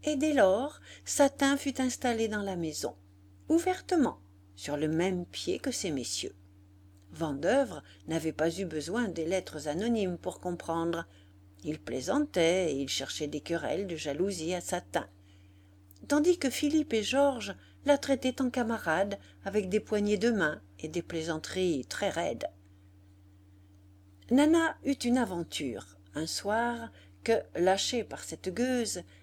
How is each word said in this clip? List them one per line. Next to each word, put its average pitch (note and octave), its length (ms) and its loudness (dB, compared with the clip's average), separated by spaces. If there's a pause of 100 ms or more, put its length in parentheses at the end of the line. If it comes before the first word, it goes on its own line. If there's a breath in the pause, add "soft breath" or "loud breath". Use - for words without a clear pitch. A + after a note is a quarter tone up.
Et D4+ 120 0
dès D4 180 2
lors, A3+ 460 4 (260 loud breath)
Satin C#4 520 4
fut C4+ 240 -2
installé A#3+ 460 0
dans G#3 160 -2
la F#3+ 120 -4
maison, D#3+ 400 -4 (520)
ouvertement, E4+ 720 2 (360)
sur C#3+ 220 -4
le D3+ 100 0
même F3 380 2
pied - 320 -4
que - 140 -4
ces - 180 -4
messieurs. B2 460 -4 (760)
Vendeuvre E3 720 0 (260 loud breath)
n'avait D#3+ 240 0
pas E3 280 0
eu G3 60 -2
besoin E3+ 420 -2
des D#3+ 180 -4
lettres D#3+ 420 -4
anonymes F#3+ 520 0
pour - 200 -8
comprendre. E3 680 -4 (560 soft breath)
Il D#3 160 -6
plaisantait F3 920 0
et - 20 -2
il C3+ 140 -4
cherchait - 380 -4
des D3 140 -6
querelles E3 460 -2
de F3 80 -6
jalousie E3 580 -2
à F3 80 -2
Satin. - 480 -4 (1000 soft breath)
Tandis D#4 300 4
que C4 140 0
Philippe D4 420 0
et G#3+ 100 2
Georges B3+ 520 2 (300 loud breath)
la C#4+ 120 6
traitaient C4 440 0
en B3 80 2
camarade G#3 680 0 (280 loud breath)
avec G3 240 0
des G3+ 100 2
poignées G#3 380 0
de A#3 140 4
main D#3+ 300 0 (180)
et D#3 100 -8
des E3+ 120 -2
plaisanteries E3 840 -2
très - 240 -4
raides. D#3 360 -2 (1900)
Nana D#4 520 6
eut C#4 80 0
une A#3+ 260 2
aventure, E3+ 800 -4 (160)
un D#3+ 140 -4
soir, A#3 640 -2 (320 loud breath)
que, A3 180 2 (140)
lâchée G3 480 2
par - 200 -10
cette F3 300 -8
gueuse, A#3+ 480 0 (220 soft breath)